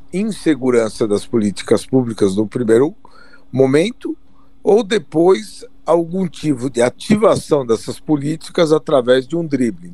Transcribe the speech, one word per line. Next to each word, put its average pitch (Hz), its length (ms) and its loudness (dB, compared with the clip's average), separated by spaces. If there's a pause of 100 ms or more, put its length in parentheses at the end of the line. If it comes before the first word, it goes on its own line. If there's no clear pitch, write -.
(140)
insegurança 127 920 0
das 101 180 -2
políticas 104 600 0
públicas 113 480 0
no 107 100 0
primeiro 120 480 2 (580)
momento, 143 640 0 (460)
ou 220 220 4
depois 190 800 0 (180)
algum 170 440 0
tipo 139 420 -4
de 117 140 0
ativação 156 800 2
dessas 113 340 -4
políticas 156 720 -2
através 131 560 2
de 156 80 -6
um 170 80 -2
drible. 123 500 -4